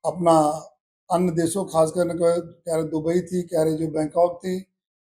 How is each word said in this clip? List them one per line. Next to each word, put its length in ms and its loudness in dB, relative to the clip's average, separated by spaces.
આપણા 560 2
અન્ય 220 2
દેશો, 320 -2
ખાસ 280 2
કરીને 220 -2
કે 280 2
ક્યારે 420 -4
દુબઈથી, 600 -2
ક્યારે 300 0
જો 140 -4
બેંકોકથી, 760 -2